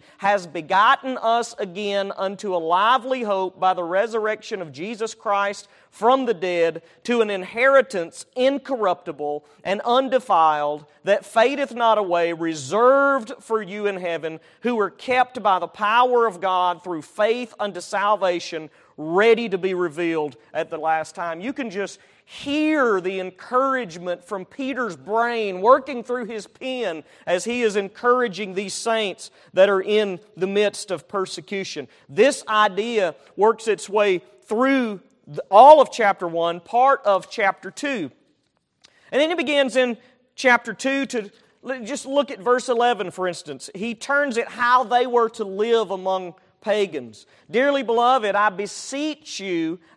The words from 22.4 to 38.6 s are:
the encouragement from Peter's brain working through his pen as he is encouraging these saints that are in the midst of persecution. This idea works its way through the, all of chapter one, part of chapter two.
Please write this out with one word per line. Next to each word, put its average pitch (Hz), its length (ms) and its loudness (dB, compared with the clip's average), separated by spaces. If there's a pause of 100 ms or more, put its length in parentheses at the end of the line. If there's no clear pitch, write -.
the 185 200 -4
encouragement 185 1040 -4
from 185 220 -10
Peter's 254 500 -8
brain 208 640 -2
working 254 420 2
through 247 220 -6
his 214 220 -12
pen 233 560 -8 (240)
as 175 160 0
he 240 180 -4
is 208 140 0
encouraging 214 800 0
these 196 180 -6
saints 220 560 -4 (240)
that 190 160 8
are 190 120 2
in 208 380 0 (160)
the 180 120 -2
midst 202 420 -2
of 165 180 -6
persecution. 190 800 -8 (220)
This 233 380 2
idea 214 640 0 (220)
works 214 320 2
its 202 200 -2
way 202 360 2 (220)
through 233 560 0 (240)
the, 147 240 -10
all 269 300 12
of 233 100 4
chapter 196 380 0
one, 170 320 -2
part 262 460 2
of 196 240 0
chapter 190 420 -4
two. 233 400 -6 (1000)